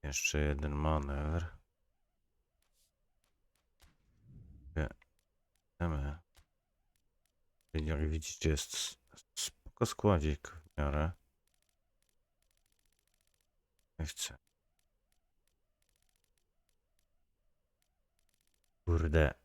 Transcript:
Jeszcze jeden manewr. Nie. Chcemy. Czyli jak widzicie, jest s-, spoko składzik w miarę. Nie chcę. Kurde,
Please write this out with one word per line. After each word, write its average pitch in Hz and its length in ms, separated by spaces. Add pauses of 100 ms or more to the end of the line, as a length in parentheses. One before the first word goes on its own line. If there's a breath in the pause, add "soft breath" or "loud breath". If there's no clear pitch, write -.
Jeszcze 73 360
jeden 73 360
manewr. 76 800 (3250)
Nie. 78 140 (880)
Chcemy. 76 440 (1500)
Czyli 78 160
jak 78 220
widzicie, 80 400
jest 73 240
s-, - 240 (380)
spoko - 500
składzik 78 600
w - 300
miarę. 73 340 (3000)
Nie 80 60
chcę. - 320 (4000)
Kurde, 80 480 (120)